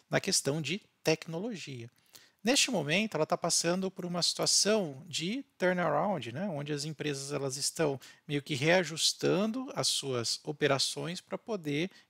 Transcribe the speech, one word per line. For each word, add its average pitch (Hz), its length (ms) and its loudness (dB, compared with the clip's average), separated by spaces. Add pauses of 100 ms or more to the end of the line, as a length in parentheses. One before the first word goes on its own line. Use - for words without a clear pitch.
na 143 100 2
questão 160 440 0
de 156 180 -4 (220)
tecnologia. 160 880 -4 (560)
Neste 269 240 4
momento, 185 440 0
ela 156 100 2
tá 175 140 0
passando 180 520 0
por 180 140 -10
uma 175 180 -2
situação 165 880 2
de 175 340 -4 (140)
turnaround, 175 760 0
né? 170 160 -6
Onde 147 280 -4
as 139 100 -4
empresas 147 480 -4
elas 135 240 -4
estão 139 420 0 (300)
meio 143 140 -2
que 156 120 -4
reajustando 170 1200 2
as 135 140 0
suas 127 560 0
operações 147 800 0
pra - 160 -8
poder, 165 520 -4 (200)